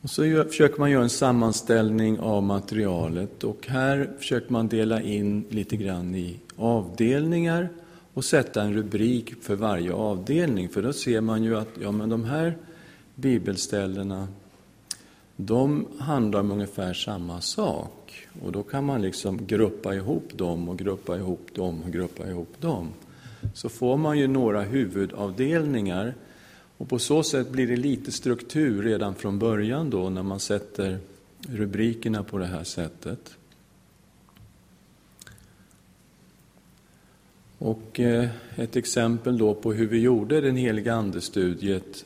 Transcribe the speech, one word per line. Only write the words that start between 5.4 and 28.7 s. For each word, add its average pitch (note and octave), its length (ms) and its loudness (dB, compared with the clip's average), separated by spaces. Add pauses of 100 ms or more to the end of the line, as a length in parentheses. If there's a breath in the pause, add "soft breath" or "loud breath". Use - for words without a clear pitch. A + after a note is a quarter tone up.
lite A2 280 -4
grann F#2 380 -4
i F2 240 -6 (160)
avdelningar C#3 1120 2 (440 loud breath)
och C3 120 -4
sätta B2 360 2
en G#2 120 0
rubrik A2 720 0
för G#2 120 0
varje F#2 380 0
avdelning. F#2+ 760 0
För G2+ 140 -2
då C3+ 100 0
ser A#2 280 0
man A2 220 0
ju A2+ 140 2
att, A2 100 -2 (140)
ja, G2+ 100 -2
men G#2+ 180 0
de A2+ 140 0
här D#3+ 340 0 (580 loud breath)
bibelställena, G2 1120 -2 (1080 loud breath)
de C3 520 2 (120)
handlar A#2+ 400 2
om G2+ 120 2
ungefär G2 420 -4
samma F2 480 -6
sak. - 840 -6 (160)
Och F#2 80 -6
då G2 120 -4
kan C#3 220 -4
man C#3 160 0
liksom F#2+ 440 -4
gruppa G2 500 0
ihop G#2+ 400 -4
dem E2+ 340 -2
och F2+ 80 -6
gruppa F#2 400 -4
ihop F#2 380 -4
dem E2+ 280 -4
och F2+ 80 -8
gruppa F2 380 -6
ihop F2 300 -8
dem. A#2 300 -4 (640 loud breath)
Så - 160 -10
får B2+ 280 0
man D3+ 220 2
ju C3+ 80 6
några A#2 340 2
huvudavdelningar. G#2 1500 0 (640 loud breath)
Och - 120 -10
på B2 100 0
så D3+ 240 4
sätt C3 260 0
blir B2+ 180 2
det A#2+ 80 2
lite C3 360 -2
struktur B2 720 0